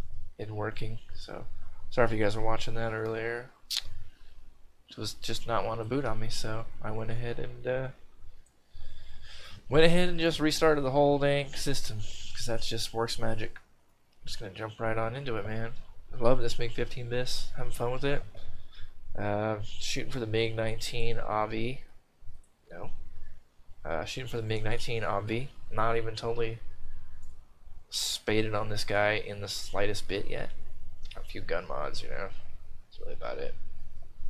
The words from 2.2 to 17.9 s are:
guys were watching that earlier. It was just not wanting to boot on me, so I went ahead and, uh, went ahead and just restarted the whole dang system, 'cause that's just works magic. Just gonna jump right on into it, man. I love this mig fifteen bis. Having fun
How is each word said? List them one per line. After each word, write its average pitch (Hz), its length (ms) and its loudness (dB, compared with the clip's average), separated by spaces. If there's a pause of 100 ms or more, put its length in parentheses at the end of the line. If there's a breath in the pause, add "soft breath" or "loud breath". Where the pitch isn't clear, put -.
guys 104 140 4
were 110 80 4
watching 110 300 4
that 113 180 0
earlier. 113 580 -6 (1400 soft breath)
It - 80 -20
was 107 180 -8
just - 340 -2
not 113 180 0
wanting 113 200 -6
to 110 40 -10
boot 139 140 -2
on 110 160 2
me, 110 80 4
so 113 380 2 (140)
I 110 120 -2
went 110 180 -2
ahead 120 300 0
and, - 260 -6
uh, 127 220 -4 (1800 loud breath)
went 156 160 8
ahead 175 240 8
and 175 120 2
just 165 180 2
restarted 151 460 4
the 131 80 0
whole 143 260 4
dang 143 340 0
system, 127 460 2
'cause - 480 -2
that's 113 220 2
just 113 260 -4
works 113 240 -2
magic. 110 400 2 (680)
Just - 140 -4
gonna 104 140 -8
jump 107 260 -10
right 113 180 0
on 113 200 -2
into 139 180 -4
it, 101 100 -2
man. 113 280 -2 (400)
I - 60 -2
love 120 200 10
this 117 220 6
mig 117 140 2
fifteen 120 340 -4
bis. 123 480 4
Having 123 160 6
fun 120 180 0